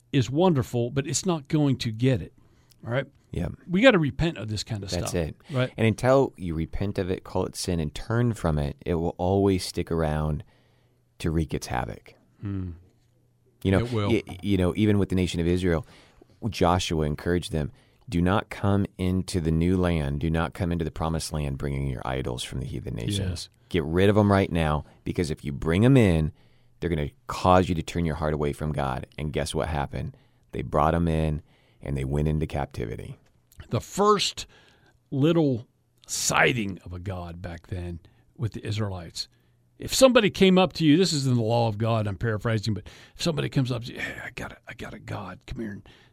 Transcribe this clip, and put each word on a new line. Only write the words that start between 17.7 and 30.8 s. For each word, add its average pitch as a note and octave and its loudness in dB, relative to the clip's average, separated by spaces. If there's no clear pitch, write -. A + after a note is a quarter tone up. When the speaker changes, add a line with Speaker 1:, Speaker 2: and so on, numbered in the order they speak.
Speaker 2:
"Do F2 -2
not F#2 0
come G2+ 0
into F#2 0
the D#2+ 0
new F2 2
land. D#2 0
Do E2 -2
not D#2+ 0
come F2+ -4
into E2+ -2
the D#2 -4
promised D#2+ -4
land C#2+ -4
bringing C#2 -4
your B1+ -6
idols B1+ -6
from - -8
the - -6
heathen - -8
nations. F#2+ -4
Speaker 1:
Yes. F#2 -6
Speaker 2:
Get E2 0
rid F2+ 4
of G2+ 4
'em G2+ 6
right G2 4
now, D2+ 0
because E2 -2
if D2+ -6
you C#2+ -6
bring E2 2
'em C#3 8
in, E2 4
they're E2+ -2
gonna D2+ -2
cause F#2 4
you F2+ 0
to D#2+ -4
turn E2+ -2
your D2+ -2
heart D#2 -2
away D2 0
from D2+ -4
God." C2 -4
And D2+ -6
guess C#2+ -4
what C2 -2
happened? C#2+ -6
They - -8
brought D2+ 2